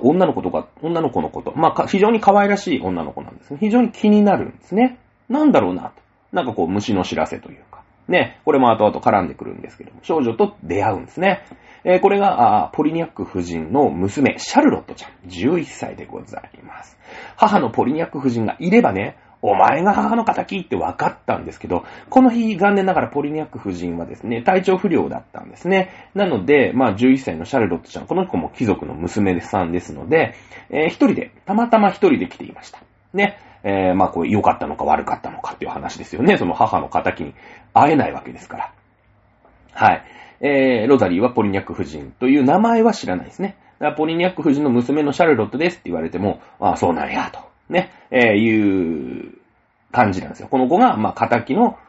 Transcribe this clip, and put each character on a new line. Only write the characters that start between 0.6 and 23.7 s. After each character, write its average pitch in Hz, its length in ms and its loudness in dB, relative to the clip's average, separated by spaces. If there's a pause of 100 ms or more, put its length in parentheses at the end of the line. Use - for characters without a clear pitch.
女 165 180 -4
の 147 100 -2
子 95 100 -4
の 76 100 -4
こ 143 120 -12
と。 - 140 -10
ま 160 120 2
あ、 - 40 0
か-、 - 160 -2
非 196 100 0
常 208 120 4
に 220 100 2
可 202 180 6
愛 202 100 4
ら 202 80 0
し 170 200 -2
い - 40 -4
女 90 240 -4
の 69 80 -10
子 - 100 -10
な - 80 -18
ん - 60 -20
で - 80 -20
す - 60 -18
ね。 143 100 -12
非 214 100 0
常 247 120 4
に 233 80 0
気 - 180 0
に 208 140 6
な 196 140 4
る - 100 -4
ん - 100 -16
で - 80 -20
す - 100 -10
ね。 247 240 2 (300)
な 302 160 0
ん 269 80 6
だ 143 80 6
ろ 92 120 2
う - 20 -6
な 85 100 -10
と。 - 80 -14 (400)
な 180 100 0
ん 131 40 -10
か 113 60 -6
こ 92 120 -2
う、 80 40 0
虫 104 260 -2
の 90 100 2
知 - 120 -6
ら 78 100 0
せ - 120 -10
と - 120 -20
い - 40 -20
う - 160 -20
か。 - 120 -20 (240)
ね。 165 380 0
こ 156 80 2
れ 139 60 4
も 123 120 4
後 107 140 2
々 - 160 2
絡 104 220 2
ん 80 60 -4
で - 60 -12
く - 100 -16
る 50 100 -12
ん - 80 -18
で - 80 -16
す - 80 -20
け - 60 -20
ど - 80 -20
も、 - 100 -20
少 170 140 -2
女 117 180 0
と - 280 0
出 92 220 -2
会 107 100 0
う 87 60 -6
ん 82 60 -14
で - 40 -20
す - 80 -16
ね。 185 240 0 (400)
え 180 120 2
ー、 185 60 4
こ 196 100 4
れ 202 80 2
が、 110 480 2
あ - 60 -10
ー、 - 40 -16
ポ 151 80 0
リ 156 80 -2
ニ 165 100 -2
ャ 160 40 -8
ッ - 40 -14
ク - 120 -12
夫 90 180 -6
人 85 320 -6
の 131 180 4
娘、 98 480 -2
シ - 180 -8
ャ 262 60 6
ル 302 80 4
ロ 90 80 0
ッ - 60 -12
ト - 100 -18
ち - 100 -20
ゃ - 40 -20
ん。 - 20 -20 (160)
十 101 320 -2
一 143 100 -6
歳 - 280 -14
で - 100 -16
ご - 160 -16
ざ - 160 -20
い - 240 -20
ま - 200 -20
す。 - 160 -20 (380)
母 202 220 4
の 123 120 -2
ポ 110 140 0
リ 127 80 0
ニ 156 100 -4
ャ 165 40 -6
ッ - 40 -12
ク 151 80 -10
夫 135 100 -2
人 117 180 -2
が - 120 -6
い 175 120 -4
れ 226 120 4
ば 123 100 0
ね、 101 240 -6 (260)
お 101 120 2
前 123 280 2
が 196 120 2
母 214 220 -2
の 220 140 0
仇 185 300 -4
っ - 80 -12
て - 80 -4
分 85 220 -4
か - 80 -2
っ - 180 -8
た 101 140 -2
ん 80 80 -14
で 82 60 -12
す - 60 -20
け - 100 -12
ど、 87 160 -4 (260)
こ 262 100 6
の 262 80 6
日、 220 300 -2
残 202 160 4
念 196 100 2
な 190 80 2
が 156 80 -2
ら 117 80 -2
ポ 143 140 -4
リ 147 100 -6
ニ 156 80 -6
ャ 151 40 -8
ッ - 20 -12
ク - 120 -14
夫 98 140 -6